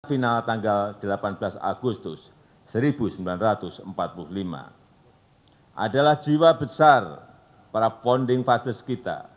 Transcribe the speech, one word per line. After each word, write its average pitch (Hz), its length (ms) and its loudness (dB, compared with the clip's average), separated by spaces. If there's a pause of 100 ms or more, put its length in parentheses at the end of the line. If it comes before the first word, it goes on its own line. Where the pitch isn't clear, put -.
(120)
final 120 320 0
tanggal 104 560 -2
delapan 98 400 -4
belas 98 240 -6
Agustus 98 720 -6 (320)
seribu 123 400 0
sembilan 90 320 -6
ratus 101 400 -2
empat 90 320 -8
puluh 87 320 -10
lima 71 240 -10 (1040)
adalah 143 480 2
jiwa 151 400 6
besar 131 720 2 (400)
para 113 160 2 (160)
founding 127 400 2
fathers 120 400 0
kita 92 540 -8